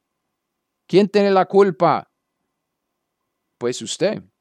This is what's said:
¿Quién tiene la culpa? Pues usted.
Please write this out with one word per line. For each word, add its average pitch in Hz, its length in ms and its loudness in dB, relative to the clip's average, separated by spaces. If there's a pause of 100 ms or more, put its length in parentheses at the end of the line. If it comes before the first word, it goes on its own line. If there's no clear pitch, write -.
(880)
¿Quién 196 200 2
tiene 202 220 0
la 190 160 2
culpa? 170 640 0 (1500)
Pues 123 220 -8
usted. 156 400 -6 (200)